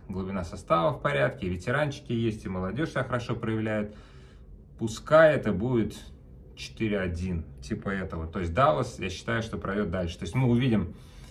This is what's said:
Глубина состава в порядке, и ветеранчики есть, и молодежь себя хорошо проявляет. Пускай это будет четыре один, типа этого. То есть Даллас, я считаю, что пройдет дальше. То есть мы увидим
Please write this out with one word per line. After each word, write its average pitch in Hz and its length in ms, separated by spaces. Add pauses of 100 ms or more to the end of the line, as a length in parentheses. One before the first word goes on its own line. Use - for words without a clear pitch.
Глубина 95 360
состава 160 480
в 135 100
порядке, 139 460
и - 20
ветеранчики 123 640
есть, 113 320
и 98 40
молодежь 95 420
себя 135 120
хорошо 120 320
проявляет. 110 600 (800)
Пускай 151 580
это 107 160
будет 110 460 (580)
четыре 104 440
один, 87 460 (160)
типа 104 280
этого. 87 380
То 90 120
есть 85 140
Даллас, 135 460
я 92 100
считаю, 113 320
что 107 160
пройдет 98 320
дальше. 87 300
То 95 60
есть 92 100
мы 131 120
увидим 117 460 (360)